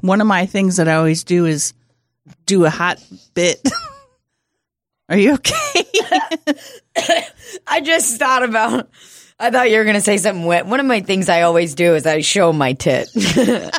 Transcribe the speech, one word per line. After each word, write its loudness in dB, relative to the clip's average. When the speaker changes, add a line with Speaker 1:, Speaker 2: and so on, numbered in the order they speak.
Speaker 1:
one 2
of 2
my 2
things 0
that 2
I 2
always 0
do 0
is -2
do 4
a 4
hot -4
bit. 0
<laughs> -20
Are 0
you 4
okay? -2
<laughs> -2
Speaker 2:
I -2
just -2
thought 0
about, -2
I -2
thought 2
you 4
were 2
gonna 0
say 0
something -2
wet. 0
One -2
of -2
my 0
things -2
I 2
always 2
do 2
is -2
I 0
show 2
my 0
tit -2
<laughs> -20